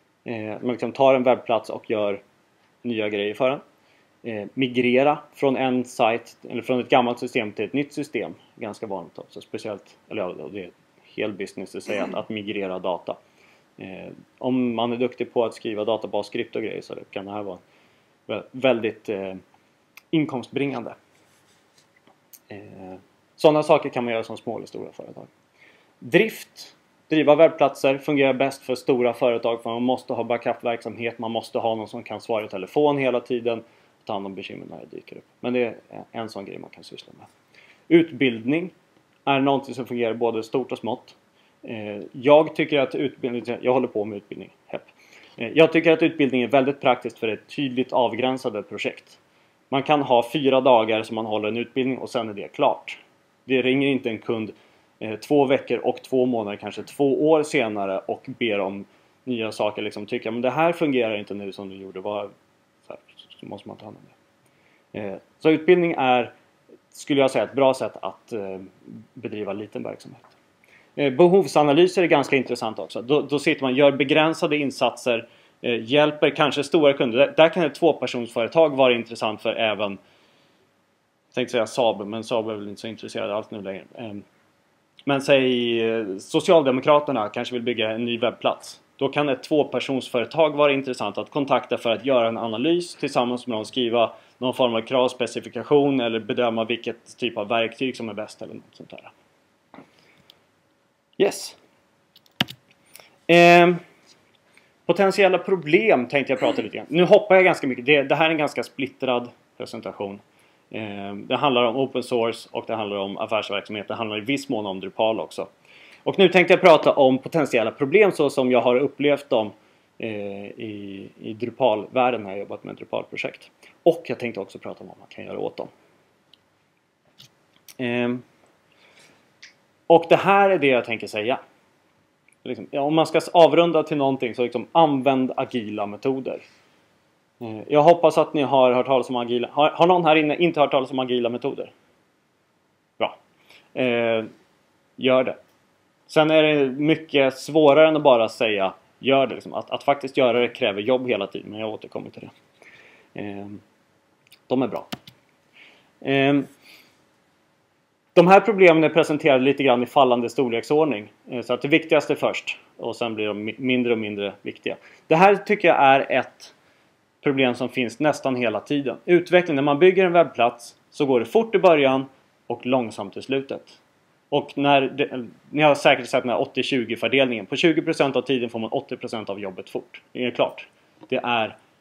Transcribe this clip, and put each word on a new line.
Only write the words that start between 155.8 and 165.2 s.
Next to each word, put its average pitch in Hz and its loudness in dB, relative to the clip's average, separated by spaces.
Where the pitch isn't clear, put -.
Eh, 139 2
de 175 8
här 196 10
problemen 185 6
är 147 4
presenterade 147 2
lite 139 2
grann 123 4
i 120 -2
fallande 123 4
storleksordning. 120 -2
Eh, 123 -8
så 123 -4
att 120 -4
det 147 -6
viktigaste 156 2
först, - -4
och 113 -10
sen 113 -6
blir 107 -4
de 104 -6
mi-, 107 -10
mindre 127 0
och 110 0
mindre 101 -6
viktiga. - -10
Det 160 4
här 196 8